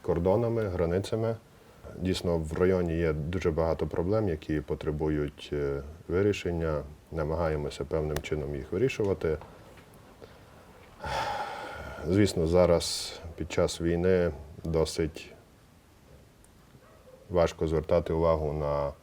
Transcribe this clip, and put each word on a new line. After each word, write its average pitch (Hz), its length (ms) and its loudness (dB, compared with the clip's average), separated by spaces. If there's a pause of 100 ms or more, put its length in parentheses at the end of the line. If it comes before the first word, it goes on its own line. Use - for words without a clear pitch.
кордонами, 107 640 2
границями. 95 680 0 (600)
Дійсно, 87 400 0
в 78 160 -2
районі 90 440 4
є 82 160 2
дуже 85 380 0
багато 80 360 0
проблем, 95 420 0
які 78 320 -2
потребують, 76 920 -2
е, 69 280 -2 (260)
вирішення. 85 760 0 (300)
Намагаємося 78 760 -2
певним 78 320 -2
чином 73 380 -4
їх 67 160 -8
вирішувати. 95 680 0 (2750)
Звісно, 92 400 2
зараз 85 720 2 (160)
під 82 160 -8
час 85 300 0
війни 87 500 2 (320)
досить 80 720 -2 (2000)
важко 85 380 4
звертати 80 460 2
увагу 80 400 2
на 71 380 0 (120)